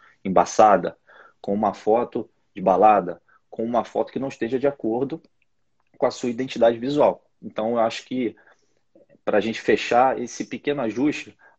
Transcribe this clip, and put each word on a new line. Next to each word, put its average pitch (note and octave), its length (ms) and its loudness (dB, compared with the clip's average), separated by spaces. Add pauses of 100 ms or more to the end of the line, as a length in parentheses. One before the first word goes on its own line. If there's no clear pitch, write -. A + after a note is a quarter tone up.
(220)
embaçada, F#2+ 760 4 (440)
com G2+ 140 -6
uma G#2 180 0
foto A#2 560 -2 (260)
de G2 60 -12
balada, F#2 640 4 (260)
com - 160 -8
uma A#2 200 -2
foto - 280 -6
que - 60 -8
não C3+ 100 -6
esteja B2 300 -6
de C3 80 -2
acordo C3 560 -4 (760)
com - 80 -2
a B2 60 0
sua B2 200 -6
identidade A#2+ 480 0
visual. B2+ 460 0 (160)
Então, A2+ 300 -6
eu A#2+ 80 -2
acho A2+ 260 -2
que B2+ 320 -6 (920)
pra G#2 80 2
gente A2 220 -2
fechar A#2+ 600 2
esse - 240 -10
pequeno C3+ 380 -6
ajuste. A#2+ 560 -4 (200)